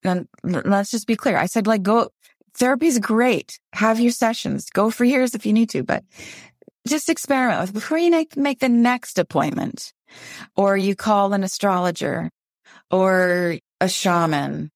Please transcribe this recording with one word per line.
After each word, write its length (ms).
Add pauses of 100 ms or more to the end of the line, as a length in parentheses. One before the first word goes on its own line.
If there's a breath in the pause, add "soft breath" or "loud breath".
And 240 (160)
l-, 220
let's 260
just 160
be 80
clear. 220
I 80
said, 220
like, 160
go, 260 (460 soft breath)
therapy's 440
great. 600 (140)
Have 260
your 120
sessions. 580
Go 200
for 160
years 300
if 100
you 80
need 160
to, 140
but 200 (840 loud breath)
just 220
experiment 520
with 120
before 260
you 100
make, 260
make 240
the 100
next 500
appointment, 760 (600 loud breath)
or 200
you 200
call 380
an 100
astrologer 880 (580 soft breath)
or 680 (220)
a 80
shaman 880